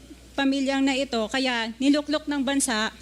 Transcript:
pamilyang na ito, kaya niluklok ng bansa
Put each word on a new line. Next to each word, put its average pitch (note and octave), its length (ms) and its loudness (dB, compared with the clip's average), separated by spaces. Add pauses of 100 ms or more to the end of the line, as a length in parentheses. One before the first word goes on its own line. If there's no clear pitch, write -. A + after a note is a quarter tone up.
(340)
pamilyang C4+ 540 0
na C4+ 80 2
ito, C4 320 -2
kaya A#3 560 -2
niluklok D4 400 2
ng C#4+ 240 -2
bansa A#3+ 540 0